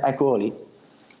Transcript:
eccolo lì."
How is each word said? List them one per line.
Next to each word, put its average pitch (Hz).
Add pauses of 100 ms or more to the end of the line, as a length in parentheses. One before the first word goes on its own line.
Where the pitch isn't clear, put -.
eccolo 135
lì." 104 (640)